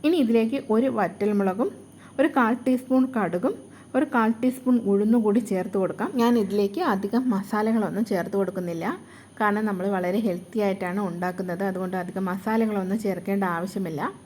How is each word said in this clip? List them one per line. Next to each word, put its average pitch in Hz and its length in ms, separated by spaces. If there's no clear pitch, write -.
ഇനി 330 180
ഇതിലേക്ക് 226 340
ഒരു 247 220
വറ്റൽമുളകും 202 720
ഒരു 294 180
കാൽ 233 160
ടീസ്പൂൺ 254 400
കടുകും 190 360
ഒരു 269 80
കാൽ 226 140
ടീസ്പൂൺ 254 340
ഉഴുന്നും 214 340
കൂടി 214 160
ചേർത്ത് 190 300
കൊടുക്കാം. 190 280
ഞാൻ 233 120
ഇതിലേക്ക് 202 380
അധികം 202 300
മസാലകളൊന്നും 214 760
ചേർത്ത് 185 280
കൊടുക്കുന്നില്ല, 180 460
കാരണം 208 300
നമ്മൾ 190 160
വളരെ 180 320
ഹെൽത്തി 180 380
ആയിട്ടാണ് 190 340
ഉണ്ടാക്കുന്നത്. 180 600
അതുകൊണ്ട് 185 320
അധികം 185 300
മസാലകളൊന്നും 208 760
ചേർക്കേണ്ട 196 380
ആവശ്യമില്ല. 170 460